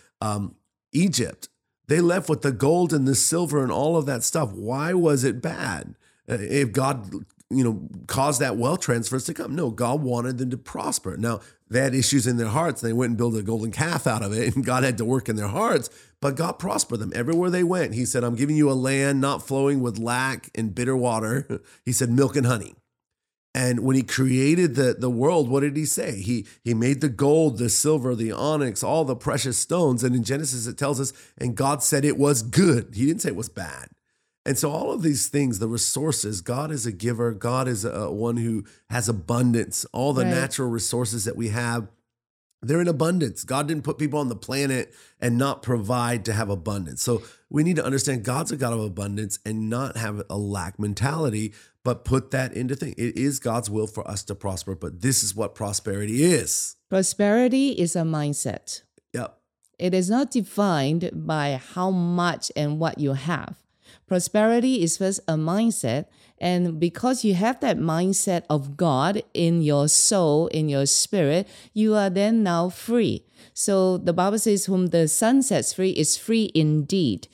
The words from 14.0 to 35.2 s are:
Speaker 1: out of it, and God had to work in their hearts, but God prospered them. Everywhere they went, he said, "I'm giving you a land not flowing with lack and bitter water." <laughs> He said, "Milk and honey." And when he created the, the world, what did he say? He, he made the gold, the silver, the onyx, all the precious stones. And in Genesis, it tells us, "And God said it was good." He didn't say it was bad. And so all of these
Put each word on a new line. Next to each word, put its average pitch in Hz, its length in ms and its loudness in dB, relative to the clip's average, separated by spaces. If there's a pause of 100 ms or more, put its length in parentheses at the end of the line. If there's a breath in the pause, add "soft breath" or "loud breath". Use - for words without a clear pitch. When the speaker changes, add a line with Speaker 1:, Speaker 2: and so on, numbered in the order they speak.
Speaker 1:
out 110 160 0
of 98 100 -4
it, 117 220 0
and 135 100 0
God 127 200 2
had 123 140 0
to 117 60 -2
work 123 240 0
in 117 80 -2
their 104 120 -2
hearts, 151 400 0 (320 soft breath)
but 139 160 0
God 165 240 -4
prospered 170 400 -2
them. 107 140 -6
Everywhere 165 360 0
they 180 140 2
went, 170 300 0
he 123 100 -2
said, 123 180 0
"I'm 120 140 0
giving 143 200 2
you 147 140 6
a 135 40 0
land 135 460 2
not 139 260 0
flowing 139 340 2
with 120 180 -2
lack 123 560 -2
and 110 200 -4
bitter 123 220 0
water." 117 640 -2 (140 soft breath)
<laughs> - 100 -20
He 127 80 -2
said, 120 180 0
"Milk 135 260 4
and 135 100 4
honey." 117 280 -2 (760)
And 127 280 0
when 131 160 2
he 131 80 2
created 135 720 2
the, 131 200 4
the 127 140 -2
world, 135 380 2
what 135 120 2
did 143 160 -2
he 156 80 -2
say? 135 360 -4
He, 104 260 -2 (160 loud breath)
he 117 100 -2
made 120 280 2
the 151 80 0
gold, 143 500 2
the 117 100 0
silver, 131 460 2
the 113 160 -2
onyx, 135 540 -2
all 151 200 2
the 131 120 -2
precious 123 420 -2
stones. 139 460 2
And 127 100 2
in 123 80 2
Genesis, 123 460 -4
it 120 100 -10
tells 139 220 0
us, 135 120 -4 (240 loud breath)
"And 120 200 -4
God 135 260 0
said 139 220 2
it 147 120 2
was 139 260 4
good." 123 520 4
He 113 120 0
didn't 165 160 0
say 170 80 -2
it 95 60 -6
was 110 120 -8
bad. 69 400 -12 (580)
And 139 100 0
so 156 140 0
all 165 200 -4
of 220 120 -4
these 147 260 2